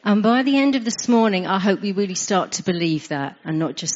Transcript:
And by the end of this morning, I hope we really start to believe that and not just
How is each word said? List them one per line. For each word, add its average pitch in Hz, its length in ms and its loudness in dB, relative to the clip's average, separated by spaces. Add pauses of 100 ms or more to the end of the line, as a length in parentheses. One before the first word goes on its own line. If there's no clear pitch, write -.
And 208 200 2
by 240 180 4
the 277 160 2
end 269 180 2
of 240 80 -2
this - 240 -4
morning, 220 380 2
I 190 140 0
hope 190 220 2
we 202 100 -2
really 185 240 -2
start - 380 -2
to - 100 -8
believe 170 460 -2
that 143 340 -6
and 160 160 -4
not 160 160 -4
just - 200 -6